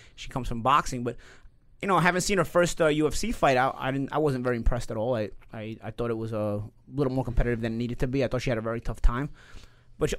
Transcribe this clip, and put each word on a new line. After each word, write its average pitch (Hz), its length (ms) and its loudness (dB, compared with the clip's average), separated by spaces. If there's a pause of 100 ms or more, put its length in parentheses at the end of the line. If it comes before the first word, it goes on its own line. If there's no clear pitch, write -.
(160)
She - 140 -14
comes 123 180 -6
from 117 140 -4
boxing, 131 420 2
but 117 120 -4 (680)
you 196 60 -4
know, 175 120 4
having 180 220 2
seen 202 160 0
her 160 80 4
first, 175 360 2
uh, 160 60 6
U 151 200 2
F - 80 -2
C 214 180 -2
fight, 135 240 4
I, 131 200 4
I 135 140 -4
didn't, 135 220 -4
I 143 40 0
wasn't 135 280 0
very 123 100 0
impressed 117 360 0
at 113 60 -6
all. 120 180 0
I, 107 160 -2 (220)
I, 110 300 -10
I 107 80 -8
thought 117 200 -2
it 113 60 -2
was 110 140 -6
a 104 300 -2 (320)
little 135 180 2
more 131 140 0
competitive 120 360 2
than 113 120 -2
it - 40 -4
needed 120 220 -4
to 127 80 0
be. 131 160 0
I 113 40 2
thought 127 140 -2
she - 100 -2
had 113 60 0
a 110 40 -4
very 113 180 -4
tough - 220 -6
time. 127 280 2 (680)
But 151 100 2
she, - 100 -4